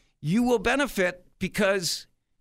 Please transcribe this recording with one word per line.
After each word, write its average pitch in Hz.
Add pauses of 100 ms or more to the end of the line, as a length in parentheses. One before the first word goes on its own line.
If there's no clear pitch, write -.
(200)
you 180
will 240
benefit 220 (140)
because 190 (340)